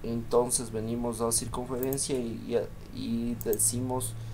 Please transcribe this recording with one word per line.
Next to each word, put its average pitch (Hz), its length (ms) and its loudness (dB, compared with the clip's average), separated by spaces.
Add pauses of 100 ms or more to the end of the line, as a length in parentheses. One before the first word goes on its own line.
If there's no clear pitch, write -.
Entonces 117 680 2
venimos 113 500 -2
a 117 100 4
circunferencia 127 840 0
y, 117 440 0 (340)
y, 117 400 -2
y - 100 -2
decimos 123 720 0 (200)